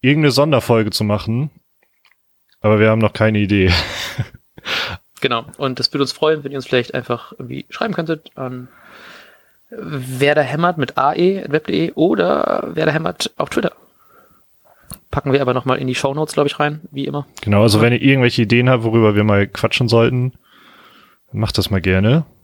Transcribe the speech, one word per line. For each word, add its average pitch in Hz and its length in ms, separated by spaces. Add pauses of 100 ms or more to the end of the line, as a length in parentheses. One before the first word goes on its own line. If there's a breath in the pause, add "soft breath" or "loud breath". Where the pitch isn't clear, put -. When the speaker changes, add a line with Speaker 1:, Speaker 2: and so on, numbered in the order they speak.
Speaker 1:
irgendeine 147 300
Sonderfolge 120 580
zu - 140
machen, 110 460 (1080)
aber 104 200
wir 110 100
haben 110 100
noch 107 120
keine 110 260
Idee. 98 380
<laughs> 80 60 (1400 loud breath)
Speaker 2:
Genau. 120 240 (120)
Und 131 220
das - 140
würde 139 100
uns 131 80
freuen, 156 320
wenn 135 80
ihr 139 80
uns 131 80
vielleicht 123 280
einfach 123 360
irgendwie - 400
schreiben 214 240
könntet 160 400
an 127 320 (1040 loud breath)
werder 143 720
hämmert 160 360
mit 127 200
A 143 160
E 185 300
at 139 80
web 156 160
de - 240
oder 170 840
werder 156 160
hämmert 165 460
auf - 120
Twitter. 214 220 (1400 loud breath)
Packen 143 200
wir 139 80
aber 127 140
nochmal 127 240
in 135 80
die 127 80
Shownotes, 147 400
glaub 147 120
ich, - 120
rein, 151 220 (100)
wie 139 140
immer. 143 200 (160)
Speaker 1:
Genau, 104 220
also 107 160
Speaker 2:
Ja. 107 60
Speaker 1:
wenn 120 80
ihr 123 100
irgendwelche 123 400
Ideen 120 260
habt, 123 140
worüber 113 320
wir 104 80
mal 101 240
quatschen - 420
sollten, 123 440 (960 soft breath)
macht 104 260
das - 140
mal 95 100
gerne. 98 460 (180)